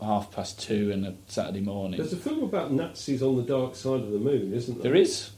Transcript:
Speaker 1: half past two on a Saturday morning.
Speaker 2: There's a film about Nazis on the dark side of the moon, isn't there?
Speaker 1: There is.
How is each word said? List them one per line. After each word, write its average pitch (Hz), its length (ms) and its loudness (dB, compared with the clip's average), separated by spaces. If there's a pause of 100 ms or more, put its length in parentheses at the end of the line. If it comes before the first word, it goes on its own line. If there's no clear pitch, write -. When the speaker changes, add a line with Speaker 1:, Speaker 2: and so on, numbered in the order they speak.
Speaker 1:
half 107 320 0
past - 260 -8
two 104 340 0
on 98 120 0
a 95 100 -6 (120)
Saturday 98 340 -4
morning. 98 400 -4
Speaker 2:
There's - 140 -2
a - 20 -4
film 294 280 -2
about 175 280 -2
Nazis 139 500 -2
on 131 140 4
the 120 60 2
dark 131 340 0
side 131 240 0
of 104 100 -4
the 104 80 0
moon, 110 360 2
isn't 120 280 -4
there? 127 100 2
Speaker 1:
There 180 80 8
is. - 380 2